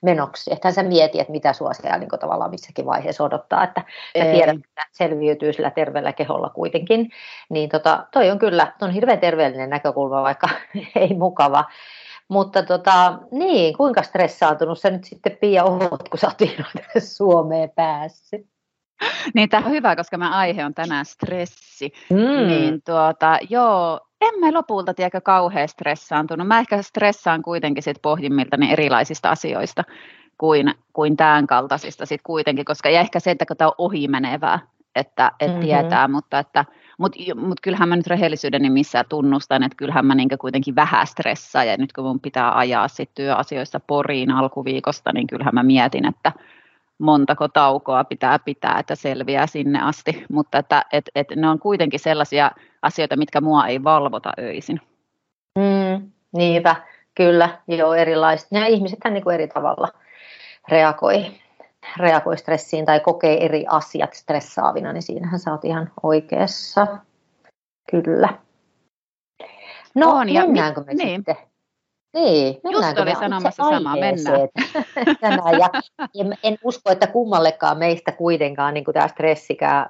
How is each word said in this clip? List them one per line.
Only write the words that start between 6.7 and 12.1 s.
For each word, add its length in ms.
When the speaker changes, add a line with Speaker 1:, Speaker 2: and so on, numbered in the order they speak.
Speaker 1:
Niin 200
tota, 440
toi 180
on 80
kyllä, 400
toi 80
on 60
hirveän 260
terveellinen 500
näkökulma, 540
vaikka 260
<laughs> 200
ei 220
mukava. 480